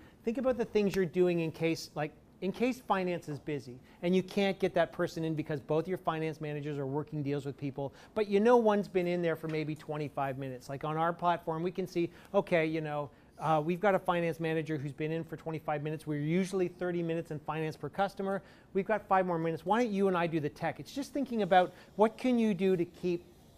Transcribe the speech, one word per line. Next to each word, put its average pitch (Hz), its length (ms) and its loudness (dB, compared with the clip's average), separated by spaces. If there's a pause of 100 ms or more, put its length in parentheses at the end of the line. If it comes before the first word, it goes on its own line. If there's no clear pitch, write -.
(260)
think 226 140 -2
about 254 180 0
the 233 80 -2
things 202 300 2
you're 190 100 2
doing 175 360 2
in 160 100 -2
case, 160 420 -2
like, 151 180 -4 (300)
in 185 100 -2
case 247 280 -2
finance 180 480 -2
is 147 120 -6
busy 127 400 -8 (220)
and 180 140 2
you 185 80 4
can't 190 360 0
get 180 140 0
that 165 200 2
person 165 320 -2
in 160 100 0
because 151 240 -4
both 156 300 -2
your 180 80 -4
finance 160 420 -4
managers 147 380 -6
are 139 80 -4
working 147 360 -4
deals 139 240 -2
with 139 120 -8
people, 139 360 -6 (220)
but 214 120 0
you 202 120 4
know 240 160 6
one's 208 320 4
been 180 200 0
in 175 140 0
there 165 140 0
for 160 140 -8
maybe 156 260 -2
twenty-five 139 600 -6
minutes. 131 320 -10
Like, 139 160 -8
on 156 100 -2
our 165 160 2
platform, 170 520 -2
we 180 80 -2
can 185 140 -4
see, 170 240 -2 (240)
okay, 180 320 4
you 160 140 -2
know, 147 300 -4 (300)
uh, 156 240 2
we've 170 180 -2
got 202 120 4
a 185 60 4
finance 175 400 0
manager 160 380 -2
who's 139 160 -6
been 156 180 -4
in 160 140 -4
for 165 100 -12
twenty-five 151 480 -6
minutes. 156 240 -6
We're 147 140 -2
usually 180 480 2
thirty 180 340 -2
minutes 165 280 -2
in 151 80 -6
finance 156 360 -4
per 143 140 -8
customer. 196 520 -2 (320)
We've 190 140 0
got 208 180 0
five 190 200 6
more 175 120 2
minutes. 160 280 -2
Why 214 180 4
don't 220 80 -2
you 196 160 4
and 190 80 4
I 170 100 2
do 160 140 0
the 151 80 -2
tech? 151 320 -4
It's - 140 -14
just 269 180 -6
thinking 240 300 -2
about 180 320 6 (240)
what 220 200 4
can 247 220 2
you 220 140 4
do 190 240 2
to 165 80 2
keep, 175 400 -4 (320)